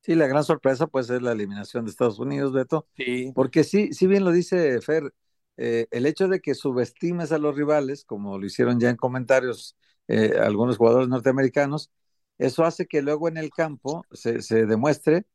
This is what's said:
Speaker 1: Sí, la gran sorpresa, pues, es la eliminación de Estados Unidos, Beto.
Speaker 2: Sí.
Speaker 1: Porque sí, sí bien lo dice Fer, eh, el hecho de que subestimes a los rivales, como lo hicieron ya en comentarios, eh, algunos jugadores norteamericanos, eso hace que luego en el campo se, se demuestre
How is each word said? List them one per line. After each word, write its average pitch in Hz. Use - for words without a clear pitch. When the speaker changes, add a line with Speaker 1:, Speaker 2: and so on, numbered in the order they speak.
Speaker 1:
Sí, -
la 160
gran 139
sorpresa, 135
pues, 127
es 123
la 123
eliminación 104
de 107
Estados 110
Unidos, 139
Beto. 135
Speaker 2:
Sí. 127
Speaker 1:
Porque 131
sí, 196
sí -
bien 196
lo 180
dice 165
Fer, 151
eh, 117
el 120
hecho 165
de 185
que 139
subestimes 151
a 160
los 147
rivales, 143
como 101
lo 98
hicieron 120
ya 120
en 120
comentarios, 127
eh, 110
algunos 107
jugadores 120
norteamericanos, 135
eso 135
hace 165
que 147
luego 147
en 160
el 156
campo 156
se, 117
se 110
demuestre 147